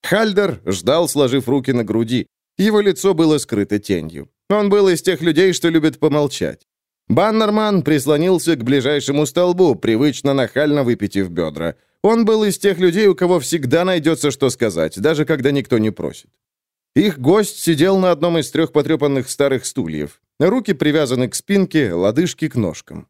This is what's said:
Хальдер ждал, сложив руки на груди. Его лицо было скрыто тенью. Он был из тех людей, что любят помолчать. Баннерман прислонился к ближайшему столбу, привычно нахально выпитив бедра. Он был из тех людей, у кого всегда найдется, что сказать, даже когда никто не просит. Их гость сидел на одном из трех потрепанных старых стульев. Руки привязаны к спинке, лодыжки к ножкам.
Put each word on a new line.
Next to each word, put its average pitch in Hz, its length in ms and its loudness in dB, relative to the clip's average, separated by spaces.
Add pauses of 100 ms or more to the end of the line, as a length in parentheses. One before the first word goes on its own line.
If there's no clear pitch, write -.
Хальдер 196 600 0
ждал, 143 420 0
сложив 135 400 0
руки 135 240 0
на 120 140 0
груди. 113 420 -2 (300)
Его 208 240 2
лицо 196 320 0
было 156 240 2
скрыто 104 420 -2
тенью. 80 500 -6 (200)
Он 202 200 2
был 196 200 4
из 170 120 0
тех 175 200 -2
людей, 170 320 2
что - 160 0
любят 156 280 0
помолчать. 147 720 -2 (400)
Баннерман 208 720 2
прислонился 156 760 0
к 117 60 -8
ближайшему 139 640 0
столбу, 175 500 2
привычно 127 580 0
нахально 143 500 0
выпитив 98 460 -2
бедра. 82 480 -6 (260)
Он 226 220 2
был 220 180 2
из 202 140 -2
тех 190 220 0
людей, 185 280 2
у 180 80 4
кого 175 240 2
всегда 147 440 0
найдется, 160 480 0
что 131 180 0
сказать, 87 500 -2
даже 147 260 0
когда 143 260 0
никто 135 260 -2
не 107 140 0
просит. 80 380 -10 (680)
Их 170 240 2
гость 185 380 0
сидел 170 400 0
на 185 140 2
одном 170 260 0
из 139 140 -4
трех 160 200 -2
потрепанных 143 580 0
старых 135 360 -2
стульев. 78 560 -8 (180)
Руки 202 340 0
привязаны 135 540 0
к - 80 -10
спинке, 170 580 0
лодыжки 117 540 0
к 131 80 -8
ножкам. 82 540 -6